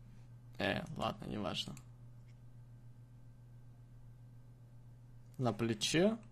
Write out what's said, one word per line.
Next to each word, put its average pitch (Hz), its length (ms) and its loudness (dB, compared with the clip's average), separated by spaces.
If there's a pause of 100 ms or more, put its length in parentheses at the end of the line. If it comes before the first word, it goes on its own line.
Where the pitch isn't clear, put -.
(580)
Э, 98 240 6 (140)
ладно, - 300 2
неважно. - 480 0 (3750)
На 123 140 6
плече, 135 680 8 (140)